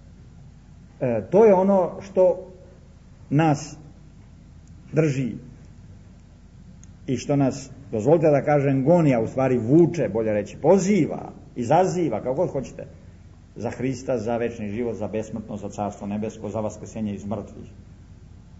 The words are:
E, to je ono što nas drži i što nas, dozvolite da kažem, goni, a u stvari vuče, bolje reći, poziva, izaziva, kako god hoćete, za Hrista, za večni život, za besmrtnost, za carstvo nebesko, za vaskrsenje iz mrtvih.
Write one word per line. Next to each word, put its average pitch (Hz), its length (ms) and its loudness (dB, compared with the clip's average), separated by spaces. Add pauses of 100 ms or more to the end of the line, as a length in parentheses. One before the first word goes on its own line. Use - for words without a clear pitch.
(1000)
E, 117 220 0 (100)
to 208 140 8
je 208 80 10
ono 185 380 4 (100)
što - 500 2 (760)
nas 147 480 2 (1160)
drži 135 420 0 (1700)
i 127 100 -2
što 143 180 -2
nas, 139 340 0 (220)
dozvolite 143 360 2
da 143 140 4
kažem, 139 420 2
goni, 156 320 4
a 113 60 2
u 113 60 -2
stvari 131 300 0
vuče, 135 560 4
bolje 110 200 0
reći, 101 280 -4
poziva, 175 680 2 (240)
izaziva, 151 680 0
kako 127 140 -4
god 160 140 -2
hoćete, - 380 -10 (680)
za 113 140 -6
Hrista, 127 480 -4
za 117 200 -4
večni 113 320 -6
život, 113 260 -4
za 101 120 -6
besmrtnost, 107 540 -8
za 101 80 -10
carstvo 101 380 -8
nebesko, 107 420 -8
za 104 100 -6
vaskrsenje 104 540 -8
iz 98 120 -10
mrtvih. 101 460 -10 (880)